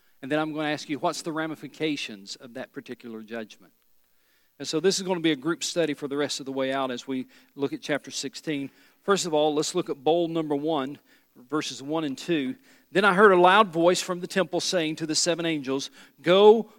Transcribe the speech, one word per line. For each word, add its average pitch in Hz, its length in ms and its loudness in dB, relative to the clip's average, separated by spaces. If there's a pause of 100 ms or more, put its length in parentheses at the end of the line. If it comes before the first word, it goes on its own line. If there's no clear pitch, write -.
(220)
And 135 100 -8
then 151 60 2
I'm 156 160 -4
gonna 151 140 -4
ask 151 200 -6
you, 143 100 -6
what's 160 220 -4
the 170 100 -8
ramifications 151 1080 -8
of 120 180 -20
that 127 180 -14
particular 120 500 -14
judgment? 107 500 -14 (840)
And 139 80 -12
so 156 140 -2
this 185 160 2
is 196 60 -6
gonna 180 180 -4
be 160 120 2
a 147 40 -2
group 156 260 -4
study 156 300 -2
for 143 160 -8
the 139 80 -6
rest 143 240 -4
of 139 60 -14
the 135 60 -8
way 135 200 -2
out 135 180 -2
as 123 160 -12
we 131 200 -6 (280)
look 139 200 -4
at 127 80 -12
chapter 139 280 -6
sixteen. 139 600 -8 (320)
First 196 240 0
of 156 80 -2
all, 151 200 2
let's 151 200 -2
look 170 160 -4
at 143 120 -10
bowl 170 240 2
number 160 300 -2
one, 143 420 -4 (380)
verses 131 460 -8
one 156 220 -4
and 139 120 -6
two. 139 400 -4 (340)
"Then 196 140 2
I 202 80 6
heard 202 180 8
a 185 80 8
loud 190 300 8
voice 170 320 2
from 180 200 -6
the 185 60 -8
temple 180 320 -2
saying 160 380 -2
to 160 100 -6
the 151 80 -4
seven 165 300 0
angels, 139 460 -4 (320)
'Go 208 560 6